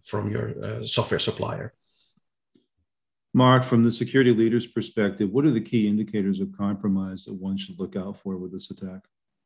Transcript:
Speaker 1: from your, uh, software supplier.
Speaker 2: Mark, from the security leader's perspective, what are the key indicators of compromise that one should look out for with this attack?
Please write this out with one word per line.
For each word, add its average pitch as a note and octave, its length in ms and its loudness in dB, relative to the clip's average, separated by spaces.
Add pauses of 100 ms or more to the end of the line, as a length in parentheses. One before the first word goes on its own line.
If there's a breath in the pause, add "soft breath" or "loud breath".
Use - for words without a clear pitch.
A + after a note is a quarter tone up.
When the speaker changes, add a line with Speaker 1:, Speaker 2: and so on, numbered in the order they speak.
Speaker 1:
from G#2 280 -4
your, A2 320 -6
uh, A2 200 -8
software - 360 -2
supplier. - 540 -6 (1600 soft breath)
Speaker 2:
Mark, B2+ 300 6
from A#2 200 4
the A#2 80 4
security B2 420 4
leader's A2+ 340 2
perspective, G2+ 640 -2
what C3+ 160 2
are D3+ 60 4
the A2+ 100 2
key A2 260 0
indicators G#2 520 0
of G2 180 -6
compromise F#2+ 680 -2
that G2+ 80 -12
one F#2+ 240 -6
should F#2 220 -12
look F#2 160 -8
out G2+ 260 -8
for F#2+ 160 -6
with F2+ 140 -10
this F#2 200 -12
attack? F#2+ 300 -12 (440)